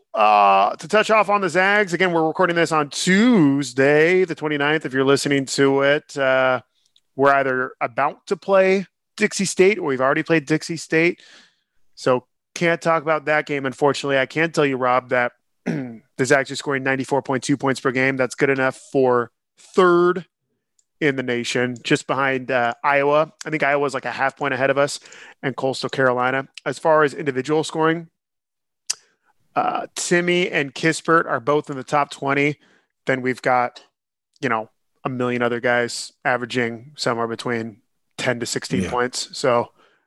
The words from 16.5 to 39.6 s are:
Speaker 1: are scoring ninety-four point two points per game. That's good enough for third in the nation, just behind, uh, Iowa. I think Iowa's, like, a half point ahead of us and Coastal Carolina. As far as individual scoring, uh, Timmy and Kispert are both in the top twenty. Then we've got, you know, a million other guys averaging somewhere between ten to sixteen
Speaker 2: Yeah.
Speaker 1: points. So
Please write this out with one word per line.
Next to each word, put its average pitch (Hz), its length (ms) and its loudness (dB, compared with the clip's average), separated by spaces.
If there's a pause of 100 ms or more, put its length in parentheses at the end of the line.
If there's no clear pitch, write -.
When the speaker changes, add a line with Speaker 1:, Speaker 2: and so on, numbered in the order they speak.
Speaker 1:
are 135 60 -10
scoring 135 260 -6
ninety-four 135 380 -2
point 131 220 -4
two 143 160 -2
points 135 220 -2
per 135 100 0
game. 131 260 0
That's 127 180 -2
good 143 160 0
enough 131 260 0 (140)
for 123 420 2 (260)
third 175 680 2 (760)
in 139 160 0
the 131 60 -4
nation, 123 600 -2
just - 240 0
behind, 131 440 -2
uh, 120 220 0 (100)
Iowa. 147 500 2 (120)
I 160 60 -10
think 156 120 -2
Iowa's, 143 300 0
like, 131 140 -6
a 123 60 -6
half 131 240 -2
point 139 180 -4
ahead 135 160 0
of 135 80 0
us 143 200 -2 (440)
and 135 120 -4
Coastal 131 360 -4
Carolina. 127 580 0 (160)
As 143 140 -6
far 156 240 4
as 139 100 0
individual 143 520 -2
scoring, 160 440 -2 (1500)
uh, - 380 -4
Timmy 175 560 0
and 143 240 -4
Kispert 165 520 0
are 139 140 -4
both 147 300 -2
in 143 60 -8
the 127 80 -10
top 143 260 0
twenty. 143 480 -2 (480)
Then 131 160 0
we've 127 200 -4
got, 123 420 0 (560)
you 139 80 -4
know, 110 220 -2 (340)
a - 40 -4
million 123 340 -2
other 120 180 -2
guys 120 520 -2 (120)
averaging 123 720 -4
somewhere 117 320 -2
between 113 540 -8 (340)
ten 120 240 -4
to 120 60 -6
sixteen - 360 -4
Speaker 2:
Yeah. - 80 -6
Speaker 1:
points. - 460 -4
So 120 360 0 (340)